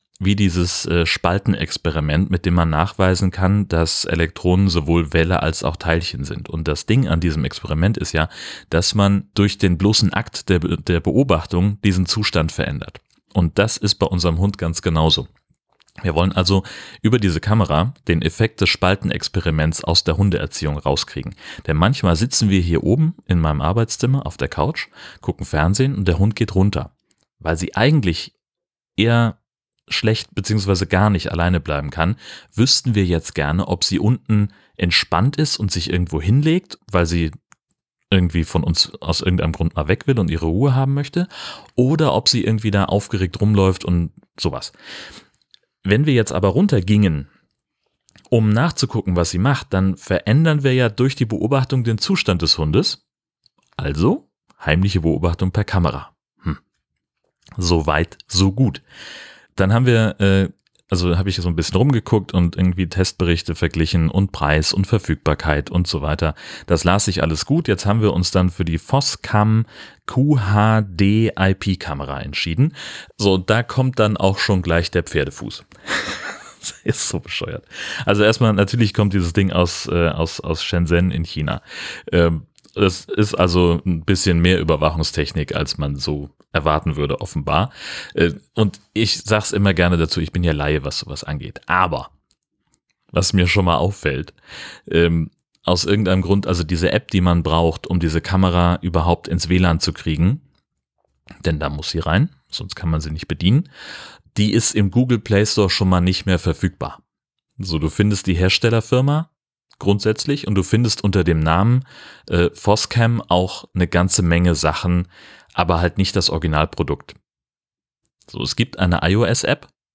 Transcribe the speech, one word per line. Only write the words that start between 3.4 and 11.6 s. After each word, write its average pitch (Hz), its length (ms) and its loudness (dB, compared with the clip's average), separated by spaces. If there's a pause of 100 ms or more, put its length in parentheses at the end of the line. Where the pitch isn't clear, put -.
dass 82 380 0
Elektronen 90 640 2
sowohl 82 420 0
Welle 82 300 2
als 80 200 -2
auch 78 140 -2
Teilchen 82 480 -4
sind. - 240 -10
Und 80 200 -6
das 73 180 -4
Ding 120 200 2
an 80 140 0
diesem 78 240 0
Experiment 80 540 -2
ist - 140 -8
ja, 80 180 -2 (400)
dass - 240 0
man 101 400 2
durch 101 240 2
den 90 180 2
bloßen 101 380 2
Akt - 340 -6
der 90 120 2
Be-, 82 180 -2
der 85 220 0
Beobachtung 98 840 0